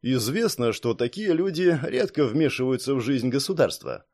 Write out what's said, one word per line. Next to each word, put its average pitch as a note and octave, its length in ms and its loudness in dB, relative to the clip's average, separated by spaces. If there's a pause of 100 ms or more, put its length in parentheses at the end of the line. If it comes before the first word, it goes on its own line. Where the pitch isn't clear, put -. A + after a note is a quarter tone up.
Известно, B2+ 680 0
что A2+ 220 0
такие F3+ 380 -2
люди E3+ 500 2
редко D3 420 0
вмешиваются C3 680 0
в C3 60 0
жизнь B2 280 0
государства, C3+ 840 -2